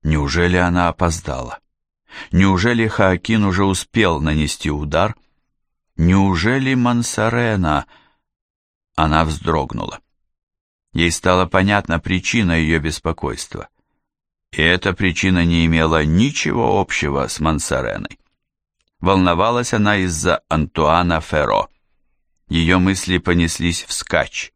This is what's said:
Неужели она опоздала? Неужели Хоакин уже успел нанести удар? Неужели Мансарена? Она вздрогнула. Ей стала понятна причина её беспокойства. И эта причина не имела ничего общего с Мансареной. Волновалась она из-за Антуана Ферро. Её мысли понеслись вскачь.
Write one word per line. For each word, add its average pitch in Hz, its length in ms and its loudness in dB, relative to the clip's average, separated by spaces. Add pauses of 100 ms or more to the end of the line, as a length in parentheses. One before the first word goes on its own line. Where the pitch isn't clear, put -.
Неужели 78 540 0
она 87 320 2
опоздала? 80 680 -4 (720)
Неужели 98 560 2
Хоакин 104 560 2
уже 98 220 2
успел 95 560 0
нанести 76 480 -2
удар? 76 460 -2 (800)
Неужели 98 800 2
Мансарена? 113 1120 0 (1080)
Она 78 300 0
вздрогнула. 76 760 -6 (920)
Ей 85 180 0
стала 90 360 2
понятна 95 520 0
причина 92 520 -2
её 82 280 2
беспокойства. 73 920 -8 (840)
И - 80 -2
эта 90 320 2
причина 90 500 0
не 85 220 2
имела 80 400 2
ничего 98 720 0
общего 69 480 -4
с - 140 -10
Мансареной. 65 760 -4 (840)
Волновалась 95 720 0
она 104 240 2
из-за 87 500 0
Антуана 80 720 0
Ферро. 58 480 -2 (800)
Её 82 320 2
мысли 92 380 0
понеслись 85 640 0
вскачь. - 720 -4